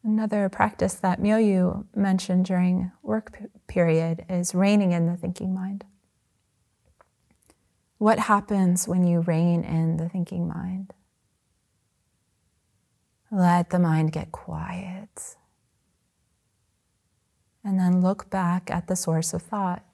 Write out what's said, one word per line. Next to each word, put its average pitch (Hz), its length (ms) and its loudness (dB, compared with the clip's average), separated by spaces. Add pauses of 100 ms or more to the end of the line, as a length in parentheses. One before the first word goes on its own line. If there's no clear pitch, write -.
Another 214 460 0
practice 208 460 0
that - 260 -2
Myoyu 208 640 2 (100)
mentioned 185 500 2
during 180 460 0 (120)
work 220 340 -6
p-, 208 80 -14 (220)
period 165 600 0
is 180 260 -4
reining 196 380 4
in 170 120 2
the 175 120 -2
thinking 180 360 -6
mind. 190 300 -8 (2250)
What 220 200 4
happens 202 680 2
when 180 180 2
you 170 160 4
rein 170 420 2
in 160 340 0
the 165 120 -4
thinking 175 380 -4
mind? 180 460 -8 (2500)
Let 175 380 2
the 180 100 0
mind 160 320 2
get 156 200 -8
quiet. 180 1040 -12 (2250)
And 190 160 0
then 180 220 4
look 190 280 0
back 180 400 -2
at 170 180 -4
the 185 80 -2
source 160 380 -2
of 170 80 -4
thought. 185 420 -6 (100)